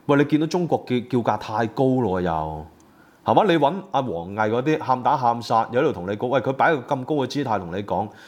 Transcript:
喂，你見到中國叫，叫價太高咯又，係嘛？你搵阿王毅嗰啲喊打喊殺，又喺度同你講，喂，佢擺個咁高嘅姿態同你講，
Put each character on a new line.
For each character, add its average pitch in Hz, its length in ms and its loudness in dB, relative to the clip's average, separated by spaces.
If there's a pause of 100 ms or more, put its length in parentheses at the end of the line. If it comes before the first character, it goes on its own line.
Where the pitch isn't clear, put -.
喂， 143 120 2
你 143 80 2
見 147 140 2
到 160 60 -2
中 175 220 -2
國 131 180 0
叫， 127 140 -2
叫 120 200 -2
價 110 200 0
太 113 280 -2
高 131 180 0 (160)
咯 92 200 0
又， 78 440 -4 (600)
係 107 80 4
嘛？ 165 140 6
你 170 100 4
搵 147 160 2 (180)
阿 139 100 0
王 90 320 -6
毅 101 40 -8
嗰 110 240 0
啲 156 220 0
喊 127 180 0
打 131 160 2
喊 120 240 2
殺， 113 300 2
又 123 100 2
喺 160 40 4
度 135 80 2
同 90 140 -8
你 104 80 -4
講， 120 120 -4
喂， 131 140 2
佢 135 120 -2
擺 135 220 4
個 135 200 -2
咁 127 100 -4
高 156 100 -2
嘅 135 120 0
姿 139 160 -4
態 113 140 -2
同 87 180 -6
你 101 60 -4
講， 98 260 -2 (200)